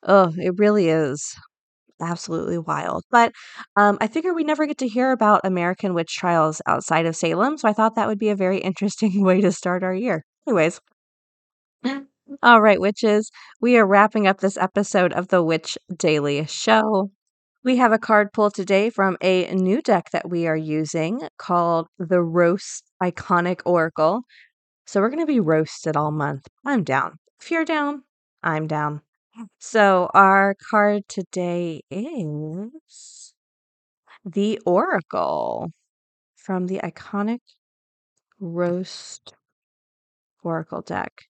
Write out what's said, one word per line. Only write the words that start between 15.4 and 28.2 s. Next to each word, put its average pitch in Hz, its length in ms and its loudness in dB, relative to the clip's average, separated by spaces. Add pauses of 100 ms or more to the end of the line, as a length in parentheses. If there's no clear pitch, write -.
Witch 160 340 -2 (180)
Daily 147 500 0
Show. 214 680 0 (520)
We 254 140 2
have 247 140 4
a 220 80 4
card 208 340 2
pull 208 160 2
today 202 400 0
from 190 320 0
a 185 320 2
new 190 280 0
deck 185 320 0
that 170 160 -4
we 170 180 -2
are 160 80 0
using 156 680 -4 (160)
called 170 500 0 (120)
the 180 220 0
Roast 170 680 0 (140)
Iconic 175 640 -2
Oracle. 165 560 0 (680)
So - 140 0
we're 220 80 2
gonna 311 160 -4
be 294 140 2
roasted 160 560 0
all 151 160 0
month. 147 360 -6 (180)
I'm 262 180 0
down. 135 340 -4 (220)
If - 120 -10
you're 330 140 0
down, 294 380 -4 (380)